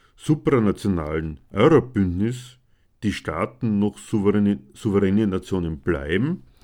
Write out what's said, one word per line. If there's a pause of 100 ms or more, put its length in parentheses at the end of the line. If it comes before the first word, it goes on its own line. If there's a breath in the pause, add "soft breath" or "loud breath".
(180 soft breath)
supranationalen (120)
Eurobündnis (460)
die
Staaten
noch
souveräne, (140)
souveräne
Nationen
bleiben, (220 soft breath)